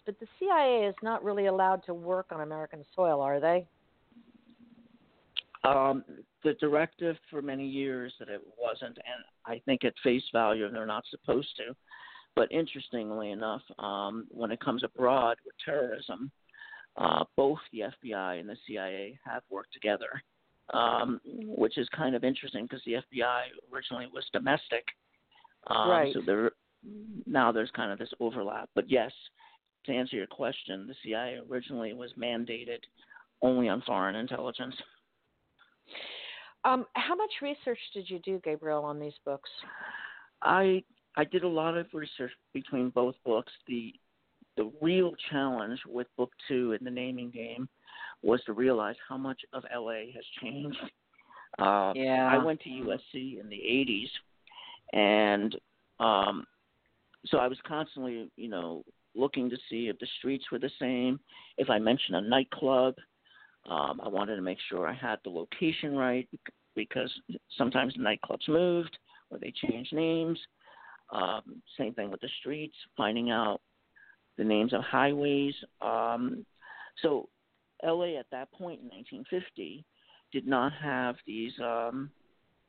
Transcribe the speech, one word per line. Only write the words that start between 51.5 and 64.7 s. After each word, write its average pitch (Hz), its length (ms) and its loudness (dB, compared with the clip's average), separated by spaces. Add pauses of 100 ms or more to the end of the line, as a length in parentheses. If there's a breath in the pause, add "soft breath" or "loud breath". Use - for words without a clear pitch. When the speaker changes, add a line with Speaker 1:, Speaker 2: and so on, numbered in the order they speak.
Speaker 2:
Uh, 98 380 4
Speaker 1:
Yeah. 131 320 4
Speaker 2:
I 135 100 8
went 156 240 2
to - 80 -12
U 127 220 -4
S 123 100 -2 (120)
C 131 260 -8
in 104 80 -14
the 104 160 -10
eighties, 120 480 2 (800 loud breath)
and, 104 680 6 (420)
um, 101 460 4 (800)
so 156 100 4
I 127 100 4
was 131 140 -4
constantly, 131 760 -6
you 117 140 -10
know, 85 340 -6 (320)
looking 127 340 0
to 110 80 -4 (120)
see 117 180 -4
if 104 120 -4
the 120 80 -8 (100)
streets 135 340 -4
were 127 80 -2
the 135 100 -2 (100)
same. 127 420 0 (360 loud breath)
If 131 120 2
I 110 100 6
mentioned 110 380 4
a 90 40 2
nightclub, 131 720 4 (720 soft breath)
um, 71 360 -2
I - 60 -8
wanted 101 280 0
to 95 60 -4
make 92 200 -4
sure 87 260 -2